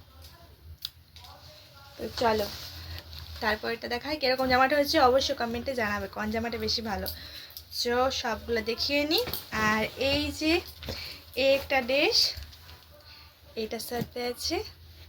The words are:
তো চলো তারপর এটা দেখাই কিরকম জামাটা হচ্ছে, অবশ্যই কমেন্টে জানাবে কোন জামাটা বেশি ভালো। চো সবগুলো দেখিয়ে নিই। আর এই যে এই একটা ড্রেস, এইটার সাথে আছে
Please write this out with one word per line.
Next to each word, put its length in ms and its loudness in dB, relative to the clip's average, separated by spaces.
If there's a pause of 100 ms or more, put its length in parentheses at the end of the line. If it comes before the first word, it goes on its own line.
(2000)
তো 100 -8 (100)
চলো 280 4 (960)
তারপর 320 -2
এটা 160 -6
দেখাই 280 -4
কিরকম 320 2
জামাটা 280 6
হচ্ছে, 240 4
অবশ্যই 340 6
কমেন্টে 400 -2
জানাবে 320 0
কোন 240 -4
জামাটা 280 -2
বেশি 240 0
ভালো। 240 -2 (640)
চো 380 2
সবগুলো 500 -2
দেখিয়ে 440 0
নিই। 200 2 (280)
আর 320 4 (120)
এই 360 0
যে 280 2 (720)
এই 200 6
একটা 260 2
ড্রেস, 520 2 (1200)
এইটার 240 -6
সাথে 460 -6
আছে 380 -4 (440)